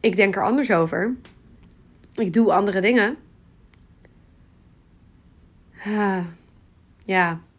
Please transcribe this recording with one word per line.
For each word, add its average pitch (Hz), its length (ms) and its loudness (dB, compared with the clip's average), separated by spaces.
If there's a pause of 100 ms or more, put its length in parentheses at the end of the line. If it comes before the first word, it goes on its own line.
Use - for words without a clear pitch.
ik 220 160 0
denk 196 200 2
er 202 80 -2
anders 240 260 -2
over. 180 440 -2 (1000)
Ik 226 180 -4
doe 226 200 4
andere 190 280 0
dingen." 226 360 2 (2750)
Ah, 202 400 -2 (800)
ja. 175 360 0 (180)